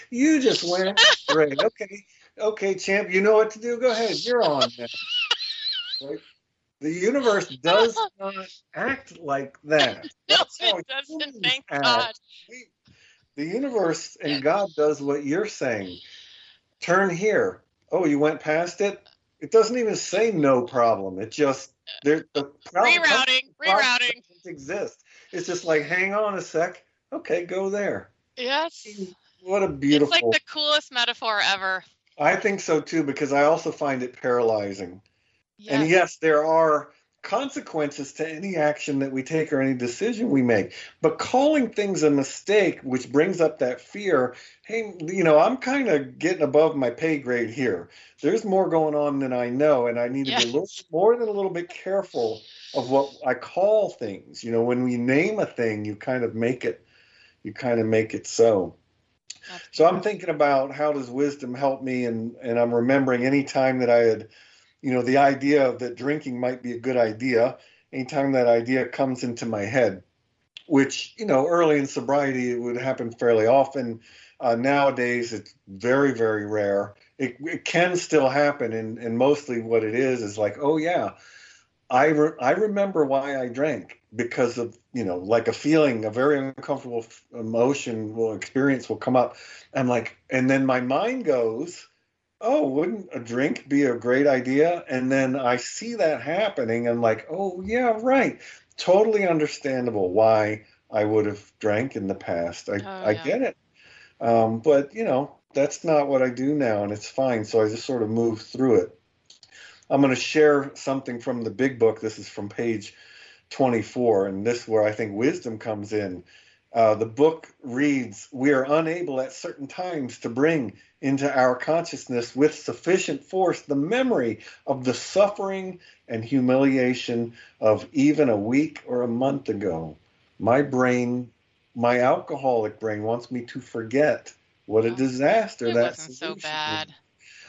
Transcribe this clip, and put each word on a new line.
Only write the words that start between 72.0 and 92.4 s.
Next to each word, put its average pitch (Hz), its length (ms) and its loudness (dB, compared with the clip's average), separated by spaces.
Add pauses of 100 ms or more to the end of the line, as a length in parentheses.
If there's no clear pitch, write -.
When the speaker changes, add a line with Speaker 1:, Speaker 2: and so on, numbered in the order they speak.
Speaker 1:
it 120 80 -4
would 120 160 -4
happen 123 360 -4
fairly 113 340 4
often. 127 540 2 (400)
Uh, 120 160 2
nowadays, 123 760 0
it's - 220 -12 (140)
very, 123 460 2
very 110 320 0
rare. 101 480 0 (240)
It, 127 220 -6
it 160 240 -8
can 175 320 0
still 151 320 2
happen, 143 440 0
and, 113 260 -6
and 117 200 -4
mostly 131 420 2
what 113 240 2
it 107 100 -2
is 127 280 0
is 104 160 -6
like, 104 220 0
"Oh, 147 180 2
yeah, 151 340 -2 (760)
I 127 160 4
re-, 156 340 2
I 127 120 2
remember 196 520 0
why 135 360 -2
I 123 80 -4
drank," 123 520 -4 (160)
because 117 420 -2
of, 120 180 -6 (160)
you 120 120 -4
know, 90 140 -4
like, 110 300 2
a 113 40 2
feeling, 143 520 2
a 107 60 -2
very 135 280 2
uncomfortable 131 640 -6
f-, - 320 -16
emotion 113 840 -2
will, 113 180 -2
experience 131 540 -2
will 107 80 -4
come 127 200 -2
up. 123 200 2 (380)
I'm 131 140 0
like, 117 280 -2 (140)
and 131 200 2
then 135 160 2
my 127 140 2
mind 196 440 -2
goes, 127 640 -2 (540)